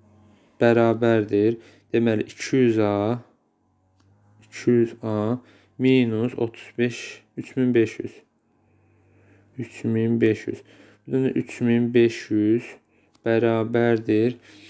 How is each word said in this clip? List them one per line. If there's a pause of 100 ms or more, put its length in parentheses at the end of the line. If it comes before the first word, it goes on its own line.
(600)
bərabərdir. (340)
Deməli,
iki
yüz
A, (1300)
iki
yüz
A (400)
minus
otuz
beş, (160)
üç
min
beş
yüz. (1400)
Üç
min
beş
yüz. (400)
Buradan
da
üç
min
beş
yüz (520)
bərabərdir. (300)